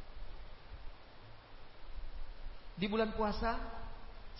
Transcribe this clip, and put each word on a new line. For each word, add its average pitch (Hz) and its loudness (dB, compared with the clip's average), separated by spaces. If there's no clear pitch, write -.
Di 196 4
bulan 220 6
puasa, 220 6